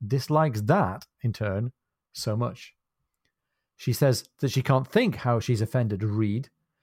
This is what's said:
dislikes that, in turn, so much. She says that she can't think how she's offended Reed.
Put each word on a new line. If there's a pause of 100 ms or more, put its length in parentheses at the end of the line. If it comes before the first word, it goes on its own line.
dislikes
that, (160)
in
turn, (400)
so
much. (1040)
She
says (120)
that
she
can't
think
how
she's
offended
Reed. (340)